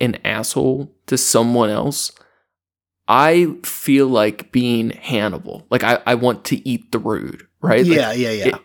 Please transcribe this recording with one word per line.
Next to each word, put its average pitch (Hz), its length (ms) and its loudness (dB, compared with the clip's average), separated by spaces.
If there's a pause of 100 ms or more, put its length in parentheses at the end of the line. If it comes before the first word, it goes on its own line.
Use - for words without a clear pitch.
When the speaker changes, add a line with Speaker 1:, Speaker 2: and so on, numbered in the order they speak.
Speaker 1:
an 123 240 0
asshole 131 680 -2 (140)
to 131 120 0
someone 117 520 2
else, 113 420 -4 (960)
I 156 560 4
feel 139 420 2
like 107 460 0
being 120 380 0
Hannibal. - 800 -6
Like, - 140 0
I, 117 220 2
I 123 80 2
want 120 320 -2
to - 220 -4
eat 120 240 -6
the 117 60 -2
rude, - 480 -6 (140)
right? 120 260 4
Like, 165 100 4
Speaker 2:
Yeah, 117 160 0
yeah, 120 180 -2
yeah. 104 180 -2
Speaker 1:
it, - 60 0 (100)